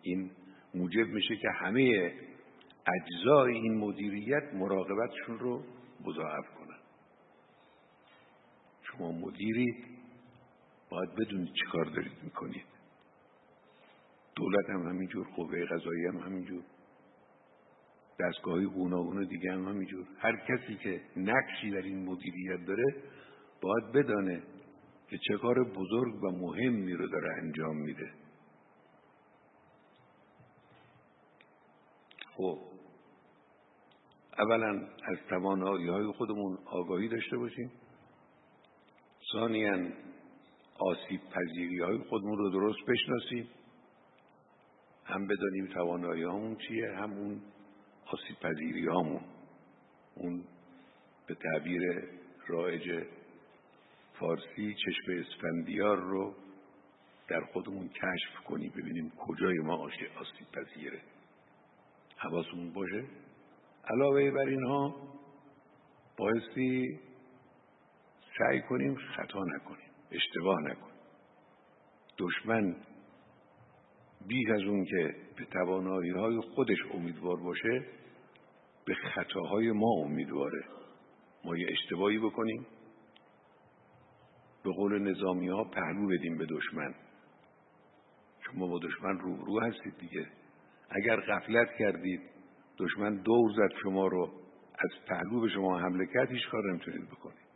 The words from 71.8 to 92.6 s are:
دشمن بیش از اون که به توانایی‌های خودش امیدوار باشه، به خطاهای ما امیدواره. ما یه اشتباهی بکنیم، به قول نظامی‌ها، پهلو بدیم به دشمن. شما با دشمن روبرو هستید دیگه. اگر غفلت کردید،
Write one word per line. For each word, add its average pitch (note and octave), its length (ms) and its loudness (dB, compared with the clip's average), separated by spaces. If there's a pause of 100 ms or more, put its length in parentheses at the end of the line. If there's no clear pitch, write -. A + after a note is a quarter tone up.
دشمن G2 580 2 (1500)
بیش A#2 220 2
از G#2+ 120 6
اون G2 240 2
که E2 300 2 (220)
به - 80 -8
توانایی‌های F#2 920 2
خودش A2 380 2 (160)
امیدوار E2+ 440 -2
باشه، A2+ 480 0 (1000)
به F#2 80 0
خطاهای G2 800 0
ما G#2+ 200 4 (140)
امیدواره. D2 580 -2 (800)
ما E2+ 120 -2
یه F2 120 0
اشتباهی G2 500 2
بکنیم، A2 460 0 (2000)
به G2 80 0
قول G2+ 280 2
نظامی‌ها، F#2 640 2
پهلو F#2+ 440 -2
بدیم E2+ 300 2
به D#2+ 80 -2
دشمن. D2+ 500 -4 (1500)
شما - 260 -4
با F2 120 0
دشمن F2+ 400 -4
روبرو F#2 400 -2
هستید - 380 -4
دیگه. - 300 -8 (600)
اگر A2 260 4
غفلت A2 520 4 (120)
کردید، F#2 420 0 (560)